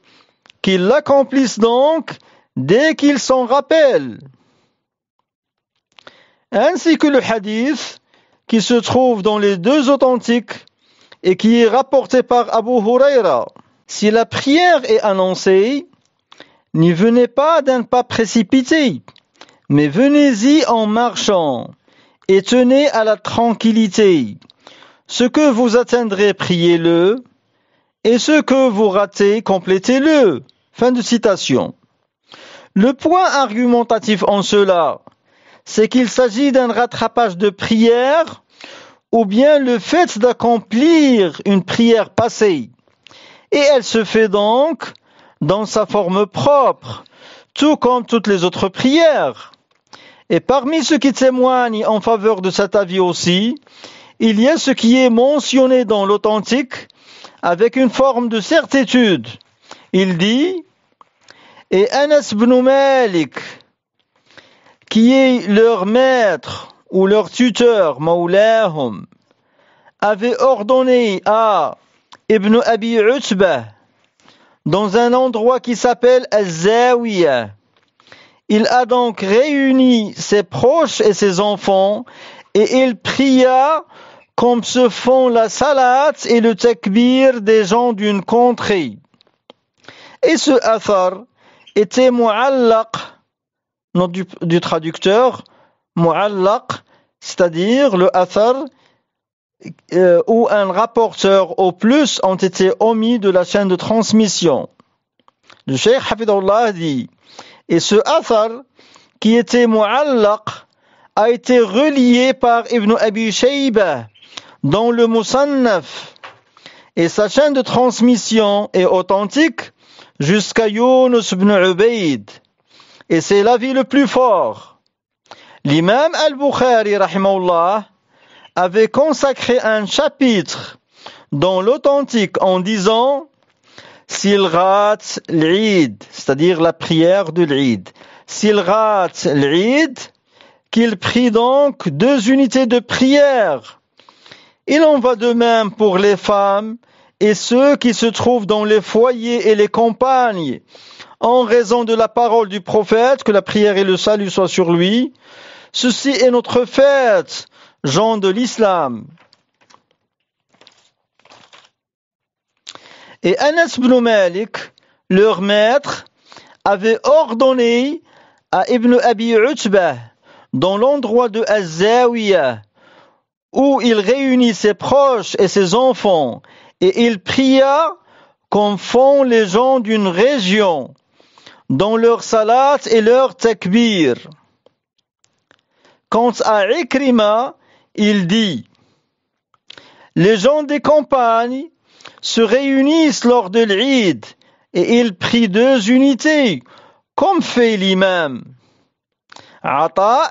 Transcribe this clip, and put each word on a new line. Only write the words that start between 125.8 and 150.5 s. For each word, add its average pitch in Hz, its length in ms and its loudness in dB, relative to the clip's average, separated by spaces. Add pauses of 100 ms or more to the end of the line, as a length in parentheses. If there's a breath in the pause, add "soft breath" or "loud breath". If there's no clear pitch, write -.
al-Bukhari, 254 840 0
rahimahullah, 190 920 -2 (680 soft breath)
avait 185 340 0
consacré 262 720 -2
un 214 260 -2
chapitre 240 920 -2 (540 loud breath)
dans 180 280 0
l'authentique 254 800 -2
en 185 180 0
disant, 220 680 -2 (800 loud breath)
s'il 202 360 -2
rate 190 880 0
l'Eid, 170 800 0
c'est-à-dire 156 500 -2
la 165 120 2
prière 170 600 0
de 175 120 0
l'Eid, 135 440 -2 (380 loud breath)
s'il 208 320 -2
rate 202 640 -2
l'Eid, 185 720 0 (720 soft breath)
qu'il 226 260 0
prie 240 340 -2
donc 254 580 0
deux 214 420 0
unités 262 360 2
de 240 120 0
prière. 254 1040 0 (840 soft breath)
Il 302 180 2
en 302 160 4
va 247 160 0
de 233 160 -2
même 233 400 0
pour 202 260 0
les 202 180 2
femmes 202 600 -2 (420 soft breath)
et 214 160 2
ceux 269 420 2
qui 240 160 -2
se 226 140 -4
trouvent 233 400 -2
dans 214 180 -2
les 214 160 2
foyers 233 680 -2
et 214 40 4
les 208 140 2
campagnes, 233 920 -2 (580 loud breath)